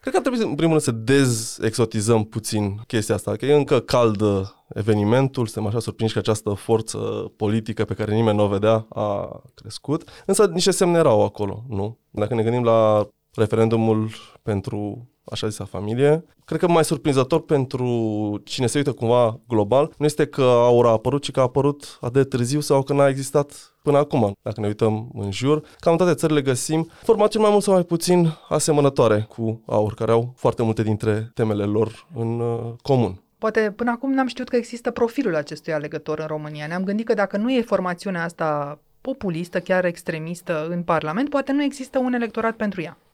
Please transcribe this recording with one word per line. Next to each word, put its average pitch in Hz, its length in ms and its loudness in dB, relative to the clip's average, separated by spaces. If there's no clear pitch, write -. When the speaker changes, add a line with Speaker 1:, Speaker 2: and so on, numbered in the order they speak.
Speaker 1:
Cred 262 140 -8
că 359 100 2
ar - 20 2
trebui, 233 240 0
în 143 60 -4
primul 156 260 4
rând, - 0 -
să 113 300 0
dezexotizăm 113 1120 2
puțin 107 600 -4
chestia 107 280 -2
asta, 107 220 -4
că 127 100 -6
e 143 80 4
încă 143 260 4
cald 113 420 2
evenimentul, 113 800 0
suntem 107 200 -6
așa 104 120 -2
surprinși 110 340 -4
că - 60 -2
această 107 320 -2
forță 110 480 -2
politică 110 480 -2
pe - 100 -6
care 104 200 -4
nimeni 110 220 2
nu 104 80 4
o 101 40 2
vedea 110 400 2
a 104 520 -6
crescut, - 540 -8
însă 196 260 4
niște 180 180 0
semne 175 280 2
erau 113 260 4
acolo, 104 440 -6
nu? 104 300 -6
Dacă 104 240 -2
ne 113 80 0
gândim 120 220 0
la 110 440 4
referendumul 113 760 2
pentru 104 640 -6
așa 117 240 -8
zisa 107 160 -10
familie, 123 600 0
cred 160 160 -4
că 180 80 2
mai 165 160 6
surprinzător 147 560 0
pentru 117 1040 -2
cine 127 220 -2
se 147 120 0
uită 139 140 0
cumva 117 560 2
global, 117 500 2
nu 143 60 -2
este 151 220 2
că 143 160 -2
aur 120 440 6
a 117 40 6
apărut, 123 320 0
ci - 80 -8
că 135 100 -2
a - 20 4
apărut 139 580 -2
atât 120 140 -8
de 135 100 4
târziu 131 360 -2
sau 143 220 2
că 139 100 -4
n-a 139 160 4
existat 135 720 -4
până 143 160 2
acum. 143 340 0
Dacă 110 180 -8
ne 107 60 -2
uităm 110 480 -2
în 101 160 -6
jur, 135 320 0
cam 170 140 2
în 165 60 2
toate 175 160 4
țările 151 280 0
găsim 151 480 -2
formațiuni 214 420 2
mai 208 80 6
mult 208 120 4
sau 196 100 4
mai 185 80 4
puțin 170 500 2
asemănătoare 139 800 2
cu 113 380 -6
aur, 107 280 0
care 113 160 -4
au 117 260 2
foarte 123 260 0
multe 110 200 0
dintre 110 520 -2
temele 107 300 -2
lor 107 500 -2
în, 117 260 -4
uh, 117 180 -4
comun. 110 380 0
Speaker 2:
Poate 214 380 -2
până 240 140 -4
acum 240 220 -4
n-am 262 140 0
știut 247 220 -10
că - 80 -2
există 240 340 -6
profilul 233 460 -2
acestui 151 360 -6
alegător 151 460 -6
în 156 80 -8
România. 151 400 -10
Ne-am 180 180 -4
gândit 208 220 -4
că 233 80 2
dacă 202 220 -2
nu 226 160 0
e 247 100 2
formațiunea 180 600 -2
asta 151 540 -4
populistă, 180 600 -6
chiar 185 240 0
extremistă 170 840 -6
în 175 120 -4
Parlament, 165 460 -2
poate 277 240 -2
nu 285 100 0
există 269 360 -4
un 254 140 0
electorat 226 440 -4
pentru 202 260 -4
ea. - 160 -12